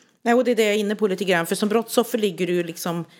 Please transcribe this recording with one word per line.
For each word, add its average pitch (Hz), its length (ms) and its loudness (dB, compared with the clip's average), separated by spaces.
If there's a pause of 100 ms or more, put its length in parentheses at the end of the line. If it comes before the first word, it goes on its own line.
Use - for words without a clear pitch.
(220)
Nej, 233 120 4
och 247 100 4
det 254 60 2
är 240 40 2
det 214 100 2
jag 208 100 2
är 208 40 2
inne 208 160 0
på 208 120 0
lite 190 180 -4
grann. 175 220 2
För 196 80 -4
som 208 140 0
brottsoffer 226 500 0
ligger 185 280 -2
du 170 60 -2
ju 175 100 0
liksom 170 420 -6 (160)